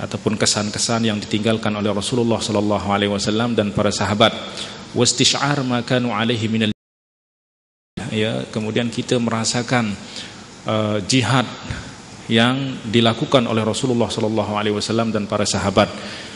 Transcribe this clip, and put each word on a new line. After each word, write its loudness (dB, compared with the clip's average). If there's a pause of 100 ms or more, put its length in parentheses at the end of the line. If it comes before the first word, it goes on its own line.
ataupun -2
kesan-kesan 0
yang 0
ditinggalkan 0
oleh 0
Rasulullah 0
sallallahu 0
alaihi 2
wasallam 0
dan 2
para 2
sahabat. 4 (640)
Wastish'ar 2
ma -2
kanu 2
alaihi 0
minal, 2 (1400)
ya, 0
kemudian -2
kita 0
merasakan, 0 (720)
ah, 2
jihad 4 (880)
yang 2
dilakukan 4
oleh 0
Rasulullah 0
sallallahu 0
alaihi 2
wasallam 0
dan -2
para 0
sahabat, 2 (440)